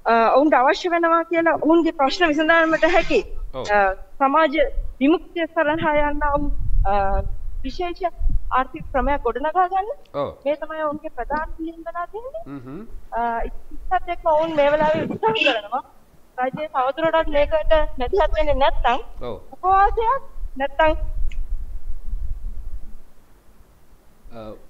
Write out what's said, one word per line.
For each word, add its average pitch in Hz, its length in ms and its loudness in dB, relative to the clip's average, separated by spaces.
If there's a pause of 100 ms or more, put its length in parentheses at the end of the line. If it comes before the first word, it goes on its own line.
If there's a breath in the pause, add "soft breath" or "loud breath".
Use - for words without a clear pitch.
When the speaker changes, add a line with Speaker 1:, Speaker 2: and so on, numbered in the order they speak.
Speaker 1:
අ, - 120 0 (180)
ඔවුන්ට 285 240 4
අවශ්‍ය 294 360 2
වෙනවා 339 340 2
කියලා 330 300 2
ඔවුන්ගේ 320 380 2
ප්‍රශ්න 294 360 2
විසඳාමට 320 580 2
හැකි, 320 340 4 (300)
Speaker 2:
ඔව්. 131 160 -8
Speaker 1:
අ, 208 120 2 (340)
සමාජ 277 420 2 (400)
විමුක්තිය 330 520 0
සඳහා 320 540 0
යන්න 302 240 0
ඔවුන්, 285 260 0 (320)
අ, 196 400 2 (340)
විශේෂ 349 460 -4 (440)
ආර්ථික 262 380 -2
ක්‍රමයක් 269 380 0
ගොඩනගා 302 460 0
ගන්න. 381 200 -2 (220)
Speaker 2:
ඔව්. - 280 -4
Speaker 1:
මේ 294 180 -2
තමයි 311 260 -8
ඔවුන්ගේ 302 280 -6
ප්‍රධාන 294 440 -6
ඉල්ලීම 330 280 -10
වෙලා 339 240 -10
තියෙන්නේ. 508 360 -12
Speaker 2:
හ්ම් 277 180 -14
හ්ම්. 131 200 -14 (280)
Speaker 1:
අ, 226 120 -6 (200)
ඉතින් - 680 -4
එක්ක 339 180 -4
ඔවුන් 320 280 2
මේ 285 160 4
වෙලාවේ 311 340 2
උත්සාහ 440 300 -2
කරනවා. 240 480 -2 (520)
රජය 262 340 -4
තවදුරටත් 320 600 0
මේකට 311 440 2 (200)
මැදිහත් 311 400 0
වෙන්නේ 302 220 2
නැත්නම් 269 460 4 (180)
Speaker 2:
ඔව්. - 180 -6 (120)
Speaker 1:
උපවාසයක් 427 760 2 (300)
නැත්නම් 285 440 0 (3250)
Speaker 2:
අ 117 140 -12 (280)